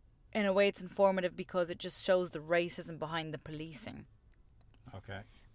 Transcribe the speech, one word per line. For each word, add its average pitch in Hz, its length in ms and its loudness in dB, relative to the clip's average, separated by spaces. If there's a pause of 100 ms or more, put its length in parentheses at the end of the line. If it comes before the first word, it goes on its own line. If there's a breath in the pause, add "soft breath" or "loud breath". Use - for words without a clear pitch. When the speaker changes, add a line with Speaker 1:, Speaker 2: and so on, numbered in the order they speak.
(320)
Speaker 1:
in 214 140 0
a 190 80 4
way, 202 160 8
it's 190 120 -2
informative 185 540 2
because 175 340 -2
it 170 100 -8
just - 260 -6
shows 180 260 4
the 160 80 -8
racism 170 580 0
behind 156 360 -4
the 151 40 -8
policing. 156 680 -10 (920)
Speaker 2:
Okay. 98 240 -12 (360)